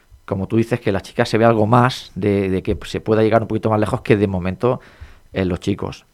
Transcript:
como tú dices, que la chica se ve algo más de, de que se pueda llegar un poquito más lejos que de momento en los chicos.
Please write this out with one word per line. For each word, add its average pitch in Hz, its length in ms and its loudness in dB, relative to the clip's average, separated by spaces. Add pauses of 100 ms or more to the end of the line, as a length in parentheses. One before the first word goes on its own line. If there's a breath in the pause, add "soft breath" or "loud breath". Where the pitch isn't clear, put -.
(260 soft breath)
como 95 220 -4
tú 110 100 -2
dices, 113 220 0
que 107 120 -2
la 95 100 -4
chica - 240 -4
se 117 120 -2
ve 110 80 4
algo 113 220 4
más 123 480 2
de, 101 340 0
de 92 140 -2
que - 220 -2
se - 160 -8
pueda 110 220 2
llegar 110 180 4
un 110 60 -6
poquito 110 220 -2
más 107 100 2
lejos 107 220 -2
que - 160 2
de 101 100 2
momento 95 520 -2 (540 soft breath)
en 92 160 0
los 90 100 -2
chicos. 92 540 -6